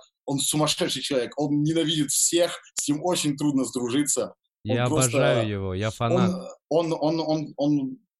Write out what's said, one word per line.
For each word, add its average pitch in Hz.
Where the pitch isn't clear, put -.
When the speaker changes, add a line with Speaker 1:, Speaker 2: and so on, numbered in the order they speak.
Speaker 1:
Он 139
сумасшедший 151
человек, 123
он 147
ненавидит 151
всех, -
с -
ним 147
очень 165
трудно 143
сдружиться. 120
Он 107
Speaker 2:
Я 120
Speaker 1:
просто 131
Speaker 2:
обожаю 135
его, 98
я 107
фанат. 175
Speaker 1:
Он, 160
он, -
он, 160
он, 156
он, 139